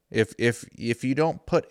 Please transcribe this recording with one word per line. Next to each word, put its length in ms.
If, 260
if, 260
if 260
you 120
don't 300
put 260